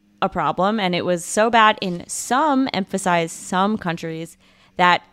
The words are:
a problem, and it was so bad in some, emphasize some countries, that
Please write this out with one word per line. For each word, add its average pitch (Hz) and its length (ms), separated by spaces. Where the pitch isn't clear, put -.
a 190 80
problem, 180 500
and 180 160
it 165 100
was 175 200
so 220 240
bad 214 320
in 175 260
some, 269 680
emphasize 175 600
some 202 440
countries, 165 600
that 180 240